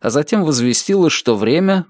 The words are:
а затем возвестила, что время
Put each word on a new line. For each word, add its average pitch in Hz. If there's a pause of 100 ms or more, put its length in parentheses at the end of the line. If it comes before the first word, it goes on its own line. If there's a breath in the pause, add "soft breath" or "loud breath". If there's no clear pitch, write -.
а 113
затем 147
возвестила, 151
что -
время 113